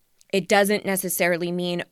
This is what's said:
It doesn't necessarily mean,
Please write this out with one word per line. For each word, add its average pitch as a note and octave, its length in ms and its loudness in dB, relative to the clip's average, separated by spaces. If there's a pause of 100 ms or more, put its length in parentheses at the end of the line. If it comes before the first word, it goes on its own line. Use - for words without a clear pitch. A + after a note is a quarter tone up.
(320)
It F#3+ 160 -2
doesn't G3+ 380 2
necessarily F3 680 -2
mean, F3 400 -4